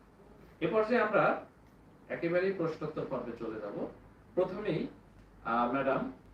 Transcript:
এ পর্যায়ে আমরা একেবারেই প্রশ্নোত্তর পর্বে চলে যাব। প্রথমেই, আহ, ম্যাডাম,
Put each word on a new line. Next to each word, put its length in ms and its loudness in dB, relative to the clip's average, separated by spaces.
এ 120 0
পর্যায়ে 300 4
আমরা 440 4
একেবারেই 440 0
প্রশ্নোত্তর 580 -4
পর্বে 280 -6
চলে 220 -6
যাব। 260 -6
প্রথমেই, 520 0
আহ, 280 2
ম্যাডাম, 400 0